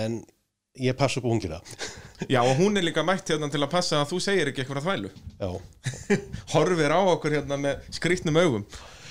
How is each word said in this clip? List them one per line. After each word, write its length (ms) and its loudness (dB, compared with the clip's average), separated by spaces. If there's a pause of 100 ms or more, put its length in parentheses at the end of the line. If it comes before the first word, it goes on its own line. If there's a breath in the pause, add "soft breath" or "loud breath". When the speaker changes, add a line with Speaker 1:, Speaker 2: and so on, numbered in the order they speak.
Speaker 1:
en 200 -4 (520)
ég 160 0
passa 300 0
upp 20 -2
á 80 2
ungina. 300 -2 (340 loud breath)
<laughs> 360 -8
Speaker 2:
Já, 80 4
og 160 4
hún 200 4
er 80 0
líka 200 0
mætt 240 -2
hérna 200 0
til 120 -2
að 120 0
passa 280 0
að 100 0
þú 100 -2
segir 300 2
ekki 120 -4
einhverja 220 -6
þvælu. 240 -2 (240)
Speaker 1:
Já. 160 -6 (540)
Speaker 2:
<laughs> 500 -2
Horfir 400 4
á 80 4
okkur 360 2
hérna 200 -4
með 340 -4
skrýtnum 460 0
augum. 300 4 (440 loud breath)